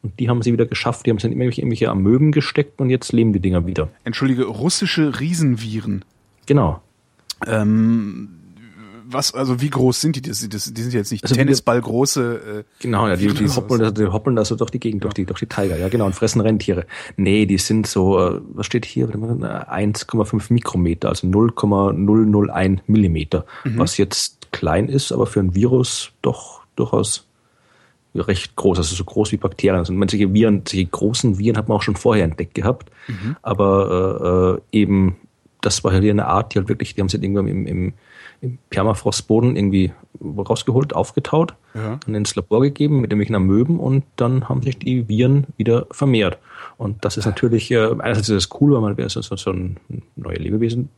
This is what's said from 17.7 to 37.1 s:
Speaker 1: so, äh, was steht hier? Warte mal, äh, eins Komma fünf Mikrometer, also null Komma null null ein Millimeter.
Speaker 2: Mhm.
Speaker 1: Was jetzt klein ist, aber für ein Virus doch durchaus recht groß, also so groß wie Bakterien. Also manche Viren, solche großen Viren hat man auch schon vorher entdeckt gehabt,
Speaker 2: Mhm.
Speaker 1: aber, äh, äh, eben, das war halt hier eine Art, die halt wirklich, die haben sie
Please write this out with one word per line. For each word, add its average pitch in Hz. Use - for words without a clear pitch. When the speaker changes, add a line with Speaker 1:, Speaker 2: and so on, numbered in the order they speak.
Speaker 1:
so, 95
äh, 90
was 107
steht 117
hier? 127
Warte 107
mal, 113
äh, -
eins 104
Komma 110
fünf 107
Mikrometer, 90
also -
null 110
Komma 98
null 104
null 104
ein 92
Millimeter. 82
Speaker 2:
Mhm. 117
Speaker 1:
Was -
jetzt -
klein 92
ist, 135
aber -
für -
ein 92
Virus 123
doch -
durchaus -
recht -
groß, 90
also 85
so 90
groß -
wie 104
Bakterien. 95
Also 87
manche 98
Viren, 107
solche 95
großen 107
Viren 107
hat 107
man 107
auch 101
schon 104
vorher 107
entdeckt 82
gehabt, -
Speaker 2:
Mhm. 110
Speaker 1:
aber, 92
äh, 110
äh, 107
eben, 95
das -
war 95
halt 95
hier 104
eine 101
Art, 98
die 107
halt 95
wirklich, -
die 104
haben 95
sie 95